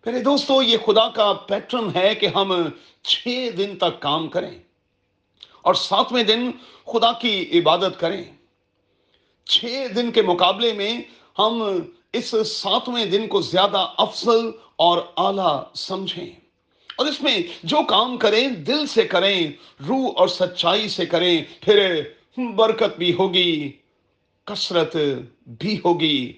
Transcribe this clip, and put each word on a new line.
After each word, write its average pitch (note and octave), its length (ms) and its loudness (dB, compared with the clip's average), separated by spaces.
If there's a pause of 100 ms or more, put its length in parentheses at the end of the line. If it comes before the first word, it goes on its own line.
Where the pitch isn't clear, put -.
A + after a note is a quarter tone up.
میرے A#3+ 160 -2
دوستو، C4+ 400 4
یہ A3+ 240 2
خدا A3 220 6
کا G#3+ 240 2 (160)
پیٹرن G#3+ 460 -4
ہے F#3+ 200 4
کہ G3+ 200 -2
ہم G3 180 0 (500)
چھ B3 460 -2 (100)
دن G3 200 -4
تک F3+ 240 -2
کام D3+ 260 -2
کریں - 300 -6 (1040)
اور F3+ 120 4
ساتویں A3+ 500 0
دن A#3 260 0 (360)
خدا A#3 260 2 (100)
کی A3+ 120 0 (200)
عبادت E3+ 460 2
کریں۔ F3 220 -4 (1200)
چھ B3+ 400 -2 (100)
دن A#3+ 160 -2
کے A3+ 100 4
مقابلے F#3+ 500 2
میں G#3 200 -4 (460)
ہم A3+ 240 0 (500)
اس A#3+ 220 -6 (180)
ساتویں A#3 540 -2
دن G#3 220 0
کو G3 120 0 (100)
زیادہ F#3 360 2 (120)
افضل A3+ 520 0 (260)
اور E3+ 220 4 (180)
اعلیٰ F#3 400 0 (320)
سمجھیں، F#3+ 440 -8 (640)
اور C4+ 100 0
اس D4+ 160 -6
میں C4 140 0 (280)
جو D4 240 2
کام A#3+ 300 2
کریں A3+ 300 2 (180)
دل D4 200 0
سے A3 200 2
کریں، F#3+ 340 2 (480)
روح C3 280 0
اور F#3 120 4 (100)
سچائی F#3 500 0
سے F3 180 -4
کریں، F3 300 2 (240)
پھر F#3+ 420 4 (540)
برکت A3 420 2
بھی F3 200 0
ہوگی، F3+ 340 2 (960)
کثرت E3+ 500 -2 (600)
بھی G3+ 260 -2
ہوگی۔ D3+ 540 0